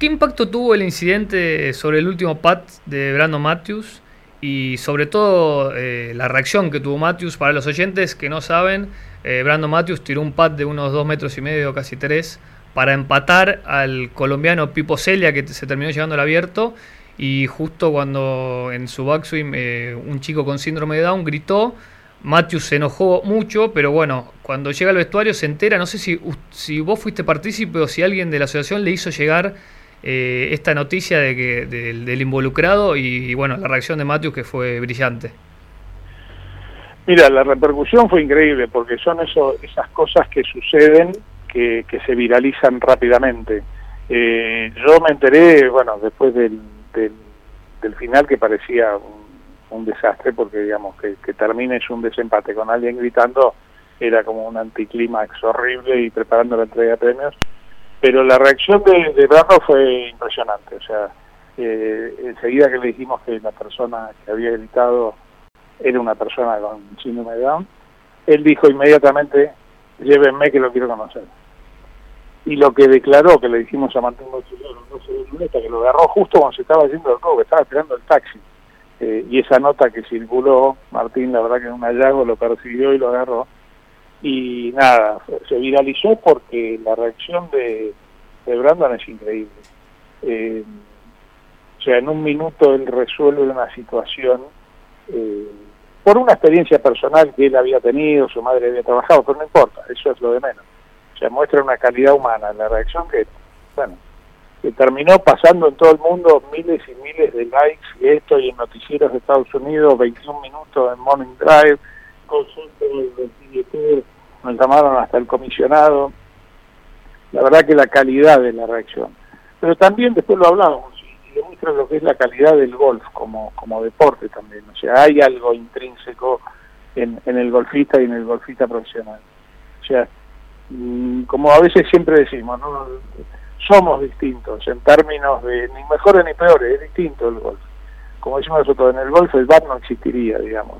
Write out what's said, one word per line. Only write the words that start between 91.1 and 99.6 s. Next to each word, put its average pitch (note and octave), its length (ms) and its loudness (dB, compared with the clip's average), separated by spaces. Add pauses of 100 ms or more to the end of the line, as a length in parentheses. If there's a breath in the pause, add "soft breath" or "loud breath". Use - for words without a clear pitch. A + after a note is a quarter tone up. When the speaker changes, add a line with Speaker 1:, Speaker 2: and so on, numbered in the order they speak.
Speaker 2:
o - 40 -18
sea, B2 160 2
en C3 100 -4
un D#3 140 -4
minuto D3+ 520 2
él C3+ 120 -2
resuelve C#3 560 0
una C3 320 -4
situación, B2 680 -4 (680)
eh, G#2+ 380 -8 (560)
por G#3 140 8
una B3 160 4
experiencia D#3+ 460 4
personal C#3 560 2
que C#3 120 2
él C3 100 2
había B2+ 220 2
tenido, C#3+ 520 0
su A#2+ 100 -10
madre B2 300 0
había B2 120 -4
trabajado, B2 400 4
pero C#3 160 -4
no D#3 60 -8
importa, D3+ 460 2